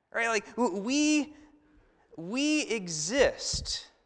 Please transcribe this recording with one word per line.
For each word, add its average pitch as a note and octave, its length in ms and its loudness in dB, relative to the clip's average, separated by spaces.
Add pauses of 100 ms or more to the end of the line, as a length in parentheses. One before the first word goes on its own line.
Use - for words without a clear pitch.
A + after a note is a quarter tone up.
(120)
Right? A#3 140 0
Like, A3+ 200 0 (100)
w-, A3+ 220 2
we, D4 580 2 (800)
we C#4 460 0
exist. F3+ 1200 -2 (200)